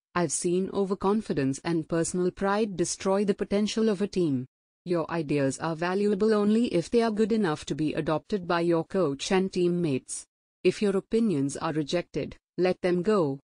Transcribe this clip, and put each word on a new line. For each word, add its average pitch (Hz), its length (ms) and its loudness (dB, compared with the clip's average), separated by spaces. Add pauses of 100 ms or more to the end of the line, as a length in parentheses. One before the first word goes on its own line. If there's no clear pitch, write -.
(160)
I've 170 160 0
seen 180 380 -2
overconfidence 190 960 0
and 165 240 -2
personal 175 420 0
pride 196 460 -2
destroy 190 480 0
the 196 80 0
potential 208 560 0
of 196 120 -2
a 202 60 -2
team. 143 380 0 (400)
Your 175 260 -2
ideas 143 480 0
are 160 160 -4
valuable 202 580 2
only 214 400 2
if 170 160 0
they 233 120 4
are 226 100 0
good 214 220 0
enough 185 320 0
to 156 100 -4
be 151 180 -2
adopted 160 540 -2
by 170 140 0
your 165 240 2
coach 151 460 -2
and 190 200 2
teammates. 175 760 -2 (380)
If 185 180 2
your 196 140 0
opinions 180 640 0
are 160 160 -4
rejected, 156 640 -4 (200)
let 180 240 2
them 180 200 2
go. 170 380 0 (180)